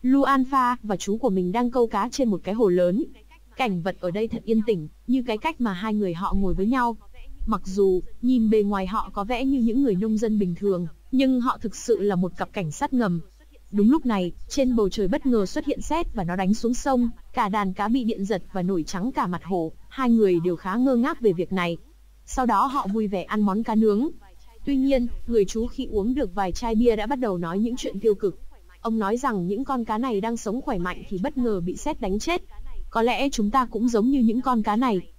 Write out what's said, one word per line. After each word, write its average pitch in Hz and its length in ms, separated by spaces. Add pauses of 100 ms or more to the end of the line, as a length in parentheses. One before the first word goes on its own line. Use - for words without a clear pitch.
Lu 269 200
Alpha 262 600
và 208 120
chú 202 220
của 247 120
mình 185 220
đang 240 200
câu 240 160
cá 220 240
trên 254 180
một 185 140
cái 190 120
hồ 220 140
lớn. 180 340 (520)
Cảnh 202 260
vật 180 180
ở 180 120
đây 214 160
thật 220 160
yên 226 240
tĩnh, 170 200 (200)
như 254 200
cái 214 100
cách 320 240
mà 220 120
hai 214 200
người 202 200
họ 185 200
ngồi 196 200
với 185 120
nhau. 240 320 (480)
Mặc 208 200
dù, 190 360 (200)
nhìn 240 280
bề 214 140
ngoài 196 240
họ 202 260
có 202 100
vẻ 240 220
như 269 140
những 233 240
người 220 120
nông 214 220
dân 214 220
bình 180 160
thường, 180 320 (240)
nhưng 262 300
họ 247 200
thực 208 140
sự - 260
là 202 140
một 180 220
cặp 185 160
cảnh 165 180
sát 269 220
ngầm. 190 280 (500)
Đúng 208 200
lúc 320 140
này, 190 260 (180)
trên 254 260
bầu 208 140
trời 202 180
bất 277 180
ngờ 233 200
xuất 302 200
hiện 285 160
sét 320 320
và 202 100
nó 170 120
đánh 190 180
xuống 233 200
sông, 247 360 (240)
cả 269 160
đàn 196 240
cá 208 140
bị 247 160
điện 208 220
giật 190 260
và 190 100
nổi 180 220
trắng 202 280
cả 254 160
mặt 180 160
hồ, 165 280 (180)
hai 254 200
người 202 300
đều 175 160
khá 185 200
ngơ 254 200
ngác 269 260
về 214 120
việc 170 200
này. 175 240 (480)
Sau 262 200
đó 226 200
họ 262 280
vui 220 140
vẻ 190 160
ăn 214 180
món 208 220
cá 226 120
nướng. 220 320 (580)
Tuy 285 100
nhiên, 262 320 (200)
người 226 180
chú 226 220
khi 254 180
uống 214 300
được 214 200
vài 190 160
chai 226 240
bia 233 200
đã 208 100
bắt 254 140
đầu 208 180
nói 175 220
những 233 180
chuyện - 220
tiêu 214 160
cực. 196 240 (420)
Ông 226 180
nói 214 180
rằng 220 300
những 208 180
con 247 200
cá 220 120
này 233 240
đang 226 160
sống 226 240
khỏe 247 160
mạnh 175 320
thì 202 140
bất 285 140
ngờ 226 220
bị 175 180
sét 302 240
đánh 202 180
chết. 349 240 (460)
"Có 226 120
lẽ 247 280
chúng 208 220
ta 254 140
cũng 226 240
giống 226 200
như 277 100
những 226 220
con 247 220
cá 214 120
này." 226 260 (180)